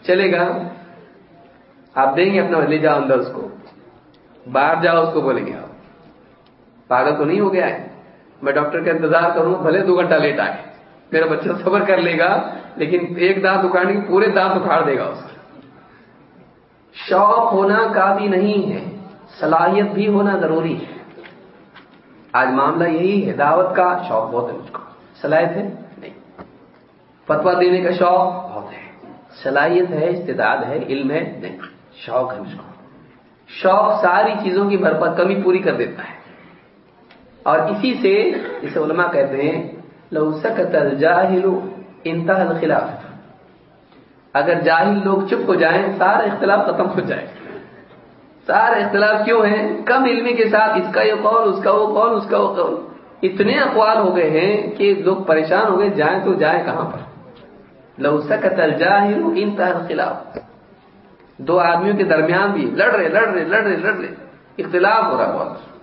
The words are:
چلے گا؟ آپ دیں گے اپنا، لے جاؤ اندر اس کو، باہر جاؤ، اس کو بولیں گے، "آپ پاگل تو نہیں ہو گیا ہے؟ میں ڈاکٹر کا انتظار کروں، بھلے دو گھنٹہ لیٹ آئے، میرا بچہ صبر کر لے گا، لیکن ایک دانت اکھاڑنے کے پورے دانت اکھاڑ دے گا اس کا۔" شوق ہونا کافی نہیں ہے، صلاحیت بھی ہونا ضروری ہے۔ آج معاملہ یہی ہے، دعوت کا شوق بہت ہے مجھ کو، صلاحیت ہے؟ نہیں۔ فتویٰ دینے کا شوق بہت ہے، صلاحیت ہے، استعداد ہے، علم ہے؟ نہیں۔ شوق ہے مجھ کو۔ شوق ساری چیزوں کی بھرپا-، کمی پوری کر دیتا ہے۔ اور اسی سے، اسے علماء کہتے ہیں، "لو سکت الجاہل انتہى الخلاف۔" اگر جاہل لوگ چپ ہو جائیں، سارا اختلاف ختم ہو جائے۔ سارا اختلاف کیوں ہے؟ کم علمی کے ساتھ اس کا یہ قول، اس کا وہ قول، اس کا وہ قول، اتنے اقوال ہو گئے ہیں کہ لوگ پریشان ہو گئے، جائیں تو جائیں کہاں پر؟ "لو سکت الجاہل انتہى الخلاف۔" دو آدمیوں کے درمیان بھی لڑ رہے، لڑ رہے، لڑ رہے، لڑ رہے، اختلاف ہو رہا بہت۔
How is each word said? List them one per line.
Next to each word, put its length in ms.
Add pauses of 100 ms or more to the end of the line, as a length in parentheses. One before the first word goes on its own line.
چلے 300
گا؟ 260 (1400)
آپ 220
دیں 160
گے 80
اپنا، 180
لے 180
جاؤ 240
اندر 180
اس 140
کو، 140 (1040)
باہر 300
جاؤ، 220
اس 100
کو 80
بولیں 240
گے، 80
"آپ 140 (1200)
پاگل 280
تو 100
نہیں 140
ہو 140
گیا 160
ہے؟ 180 (540)
میں 120
ڈاکٹر 300
کا 80
انتظار 440
کروں، 200
بھلے 240
دو 160
گھنٹہ 180
لیٹ 260
آئے، 120 (600)
میرا 140
بچہ 240 (140)
صبر 200
کر 140
لے 220
گا، 300 (260)
لیکن 240 (180)
ایک 260
دانت 220
اکھاڑنے 280
کے 140
پورے 200
دانت 240
اکھاڑ 340
دے 120
گا 60
اس 180
کا۔" 400 (1300)
شوق 600
ہونا 400
کافی 340
نہیں 460
ہے، 240 (420)
صلاحیت 460
بھی 220
ہونا 300
ضروری 380
ہے۔ 180 (1400)
آج 160
معاملہ 400
یہی 400
ہے، 60
دعوت 420
کا 220 (100)
شوق 240
بہت 200
ہے 60
مجھ 140
کو، 80 (420)
صلاحیت 280
ہے؟ 200 (280)
نہیں۔ 440 (840)
فتویٰ 360
دینے 200
کا 100
شوق 420
بہت 400
ہے، 340 (360)
صلاحیت 460
ہے، 200
استعداد 480
ہے، 300
علم 240
ہے؟ 300
نہیں۔ 160 (380)
شوق 380
ہے 60
مجھ 180
کو۔ 60 (840)
شوق 540
ساری 300 (120)
چیزوں 260
کی 80
بھرپا-، 400
کمی 240
پوری 180
کر 160
دیتا 280
ہے۔ 200 (1200)
اور 160
اسی 420
سے، 300 (300)
اسے 180
علماء 320
کہتے 400
ہیں، 200 (400)
"لو 200
سکت 440
الجاہل 720 (580)
انتہى 380
الخلاف۔" 640 (1300)
اگر 280
جاہل 420
لوگ 240
چپ 220
ہو 60
جائیں، 300 (120)
سارا 200
اختلاف 480
ختم 240
ہو 100
جائے۔ 260 (1200)
سارا 300
اختلاف 500
کیوں 200
ہے؟ 240 (160)
کم 180
علمی 300
کے 160
ساتھ 280
اس 160
کا 80
یہ 120 (100)
قول، 300
اس 100
کا 80
وہ 160
قول، 300
اس 120
کا 80
وہ 180
قول، 200 (480)
اتنے 360
اقوال 380
ہو 180
گئے 140
ہیں 420
کہ 220
لوگ 240
پریشان 500
ہو 120
گئے، 100
جائیں 340
تو 100
جائیں 300
کہاں 280
پر؟ 80 (960)
"لو 240
سکت 380
الجاہل 640 (120)
انتہى 360
الخلاف۔" 640 (1000)
دو 220
آدمیوں 380
کے 60
درمیان 480
بھی 100
لڑ 340
رہے، 120
لڑ 200
رہے، 160
لڑ 200
رہے، 140
لڑ 160
رہے، 140 (500)
اختلاف 480
ہو 120
رہا 140
بہت۔ 520